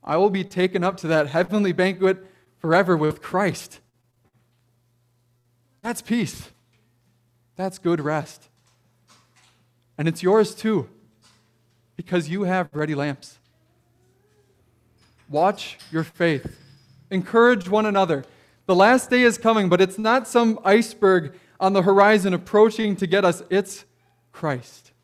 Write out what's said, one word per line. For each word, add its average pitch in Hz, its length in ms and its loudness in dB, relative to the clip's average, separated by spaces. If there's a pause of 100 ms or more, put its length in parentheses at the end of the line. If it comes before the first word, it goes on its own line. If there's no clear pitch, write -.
I 151 140 -4
will 196 140 2
be 190 140 -4
taken 185 400 -4
up 185 140 -4
to 160 100 -10
that 156 180 0
heavenly 180 460 -2
banquet 185 520 -2 (340)
forever 170 380 2
with 151 260 -4
Christ. - 580 -6 (2000)
That's 233 200 -8
peace. - 480 -6 (1040)
That's 185 220 -8
good 170 220 -2
rest. 151 480 -6 (1500)
And 151 100 -2
it's 165 140 -6
yours 208 320 2
too, 214 340 -4 (1080)
because 170 320 -6
you 190 140 -6
have 180 300 -2
ready 151 220 -6
lamps. 143 440 -8 (1900)
Watch 170 500 -4 (120)
your 160 140 -4
faith. 160 540 -4 (520)
Encourage 214 580 2
one 214 180 0
another. 185 380 0 (420)
The 190 80 2
last 226 360 4
day 247 120 2
is 233 160 2
coming, 214 300 0
but 175 120 2
it's 185 180 0
not 233 280 0
some 226 380 0
iceberg 190 680 2 (240)
on 190 140 0
the 196 100 2
horizon 196 520 4
approaching 214 640 2
to 196 100 -4
get 196 180 0
us. 175 240 0
It's 196 360 -4 (480)
Christ. - 600 -10 (120)